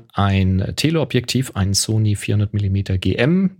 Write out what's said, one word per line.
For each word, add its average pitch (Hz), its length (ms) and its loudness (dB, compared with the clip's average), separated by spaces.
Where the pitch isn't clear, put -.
ein 98 640 2
Teleobjektiv, 131 800 0
ein 98 180 0
Sony 107 440 0
vierhundert 104 360 -2
Millimeter 98 440 0
G 92 180 0
M, 180 440 2